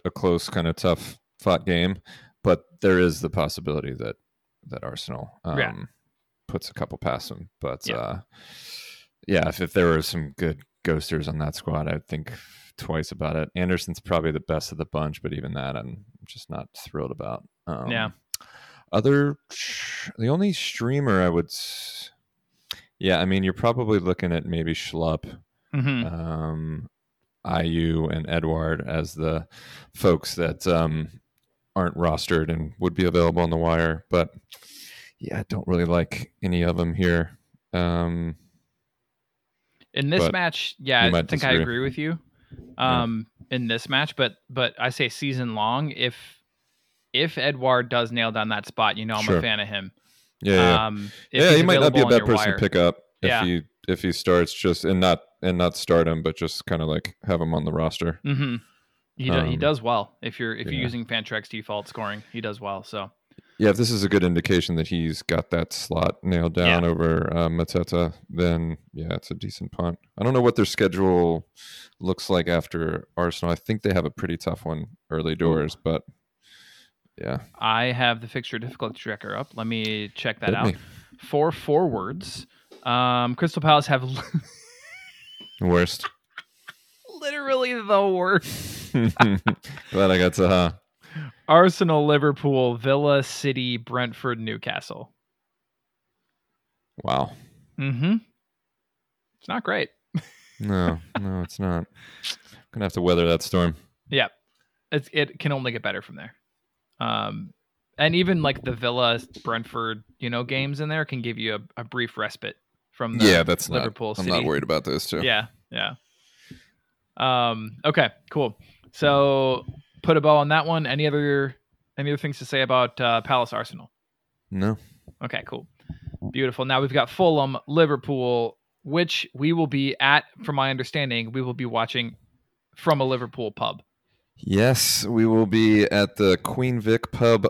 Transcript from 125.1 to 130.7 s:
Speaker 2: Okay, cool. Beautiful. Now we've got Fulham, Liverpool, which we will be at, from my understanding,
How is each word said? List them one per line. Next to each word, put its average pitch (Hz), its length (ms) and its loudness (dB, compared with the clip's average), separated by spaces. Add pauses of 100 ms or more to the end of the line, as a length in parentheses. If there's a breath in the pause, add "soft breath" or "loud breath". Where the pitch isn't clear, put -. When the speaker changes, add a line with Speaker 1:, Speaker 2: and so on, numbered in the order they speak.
Speaker 2:
Okay, - 240 -6
cool. 123 220 -12 (640 loud breath)
Beautiful. 131 320 -2
Now 131 160 0
we've 135 140 0
got 131 160 2
Fulham, 147 480 2 (100)
Liverpool, 139 920 0 (280)
which 165 480 -2
we 147 200 0
will 160 140 2
be 139 340 -2
at, 143 240 4 (180)
from 151 140 -4
my 135 120 2
understanding, 127 600 -4